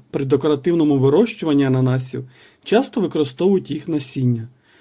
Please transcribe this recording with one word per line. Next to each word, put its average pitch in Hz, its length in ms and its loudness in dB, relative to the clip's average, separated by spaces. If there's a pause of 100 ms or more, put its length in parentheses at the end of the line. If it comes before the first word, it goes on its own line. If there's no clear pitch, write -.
(120)
при 139 140 -4
декоративному 151 720 2
вирощуванні 143 680 2
ананасів 131 640 -2 (340)
часто 233 380 0
використовують 175 720 0
їх 156 160 -8
насіння 127 600 -2 (340)